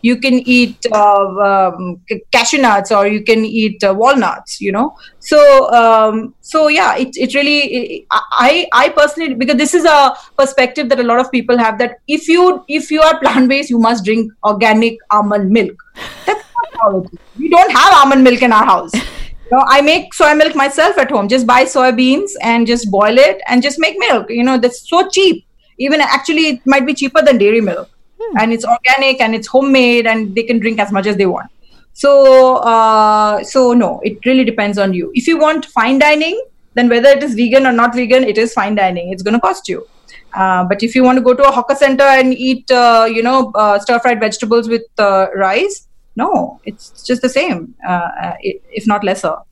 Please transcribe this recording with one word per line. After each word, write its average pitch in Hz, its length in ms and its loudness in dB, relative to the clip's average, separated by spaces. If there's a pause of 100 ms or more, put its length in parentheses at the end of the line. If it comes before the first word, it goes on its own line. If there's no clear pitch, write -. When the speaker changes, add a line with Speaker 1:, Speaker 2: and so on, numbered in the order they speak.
Speaker 1:
You 240 120 2
can 254 240 0 (140)
eat, 247 360 0
uh, 208 360 2 (220)
um, 180 600 -2
c-, 220 120 -10 (120)
cashew 240 280 0
nuts, 202 300 0
or 202 160 2
you 208 160 -4
can 220 220 0
eat, 214 400 -4
uh, 190 100 0
walnuts, 226 680 -2
you 196 120 -6
know. 240 240 -4 (240)
So, 285 520 4
um, 226 680 2
so 311 260 -2
yeah, 311 300 0
it, 262 200 -6
it - 200 -4
really, 285 220 0
it, 247 520 -6
I, 285 640 0
I 254 160 2
personally, 294 460 -2
because 254 240 -2
this 294 160 -2
is 330 100 2
a 285 280 4 (240)
perspective 262 520 0
that 254 100 0
a 247 60 -2
lot 233 160 0
of 254 100 -4
people 240 260 -2
have, 220 220 -2
that 240 200 -4 (100)
if 302 180 -6
you, 359 400 2
if 294 240 -6
you 311 100 -2
are 311 200 4
plant-based, 269 500 0
you 233 80 0
must 226 260 0
drink 220 280 -2 (100)
organic 220 540 0 (160)
almond 202 400 0
milk. 226 240 0 (500)
That's 427 260 -6
not 587 280 -8
how 202 180 0
it 180 140 -6
is. - 60 -20 (200)
We 311 100 -6
don't 339 220 4
have 302 240 4
almond 277 300 4
milk 247 180 4
in 247 100 2
our 214 120 4
house. 185 300 0
You 233 60 -2 (520)
know, 262 160 4
I 277 140 4
make 311 320 -2
soy 302 200 2
milk 311 220 0
myself 302 420 0
at - 140 -2
home. 202 160 -2
Just 240 180 0
buy 247 160 2
soybeans 254 680 0 (120)
and 233 240 0
just 233 240 -2
boil 208 280 2
it 285 280 2
and 247 160 0
just 285 160 -4
make 320 220 -2
milk. 226 300 -2
You 233 120 -4
know, 262 160 0
that's 240 300 -4
so 370 220 0
cheap. 370 360 0 (320)
Even 277 220 -2
actually, 302 480 -2
it 254 180 -6
might 269 200 0
be 302 80 -4
cheaper 277 280 -2
than 254 160 4
dairy 208 220 2
milk. - 280 -6 (340)
Speaker 2:
Hmm. 403 160 -6
Speaker 1:
And 226 140 0
it's 233 120 -6
organic 262 560 0
and 220 140 0
it's 220 120 -8
homemade 254 600 2
and 220 280 -2
they 226 100 -2
can 233 140 -2
drink 220 200 -4
as 196 140 -4
much 196 140 -2
as 208 100 -2
they 190 100 0
want. - 240 -6 (440)
So, 262 640 6
uh, 214 880 2
so 254 300 0
no, 220 280 0
it - 220 -8
really 254 200 2
depends 208 340 -4
on 196 160 -2
you. 175 200 -6
If 240 120 -2
you 330 120 0
want 311 280 0
fine 247 320 -2
dining, 302 420 2 (340)
then 240 140 2
whether 233 220 4
it 277 120 4
is 269 120 -4
vegan 240 320 0
or 254 60 0
not 233 220 0
vegan, 254 300 0
it 214 140 -2
is 226 160 -2
fine 208 200 -4
dining. 185 380 -2
It's 185 100 -12
gonna 214 180 -2
cost - 280 -4
you. - 180 -10 (460)
Uh, 185 320 0
but 190 180 -4
if 226 120 -4
you 254 100 4
want 254 140 4
to 247 40 -2
go 247 120 2
to 277 120 2
a 269 60 6
hawker 254 220 -2
center 269 300 2
and 262 280 4
eat, 254 380 -4
uh, 233 400 4
you 226 120 -4
know, 247 320 0
uh, 208 240 0
stir-fried 233 400 -2
vegetables 220 500 -2
with, 226 140 -2 (160)
uh, 196 280 2 (100)
rice, 220 500 -2 (300)
no, 269 480 -4
it's - 380 -20
just 247 180 -4
the 254 80 -2
same, 254 460 -4 (120)
uh, 180 40 -6 (320)
uh, 175 200 -8
i-, 196 180 -8 (100)
if - 160 -8
not 208 180 -2
lesser. 180 320 -4 (160)